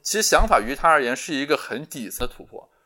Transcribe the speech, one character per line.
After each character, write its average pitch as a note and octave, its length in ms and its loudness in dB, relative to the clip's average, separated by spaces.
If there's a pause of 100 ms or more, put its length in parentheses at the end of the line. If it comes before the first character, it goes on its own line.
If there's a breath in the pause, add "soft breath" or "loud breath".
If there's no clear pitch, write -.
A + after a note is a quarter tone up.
其 - 80 -6
实 G#3 100 -2
想 F#3+ 260 4
法 F#3 120 4
于 C#3 160 -4
它 E3 140 2
而 D3+ 120 6
言 B2 140 -2
是 - 180 -8
一 C#3 120 -4
个 D3 120 0
很 C3+ 300 -10
底 A2+ 220 -12
层 - 180 -6
的 - 60 -10
突 - 100 -20
破， - 260 -20 (160)